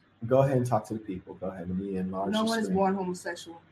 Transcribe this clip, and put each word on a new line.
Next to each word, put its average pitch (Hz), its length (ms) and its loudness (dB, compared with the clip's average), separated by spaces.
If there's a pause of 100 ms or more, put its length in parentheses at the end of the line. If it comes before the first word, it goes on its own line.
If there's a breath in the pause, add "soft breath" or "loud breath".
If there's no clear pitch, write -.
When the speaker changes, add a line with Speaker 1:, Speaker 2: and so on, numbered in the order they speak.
(260)
Speaker 1:
Go 131 160 6
ahead 139 140 4
and 123 100 2
talk 113 200 2
to 110 80 -6
the 110 60 -6
people. - 340 -10
Go 92 140 -8
ahead. 92 200 -8
Let 92 80 -2
me 190 200 -4
enlarge 190 360 -2
Speaker 2:
No 220 120 2
Speaker 1:
the 226 60 2
Speaker 2:
one 226 100 2
is 208 60 0
Speaker 1:
screen. 190 120 2
Speaker 2:
born 190 160 4
homosexual. 175 680 -6 (120)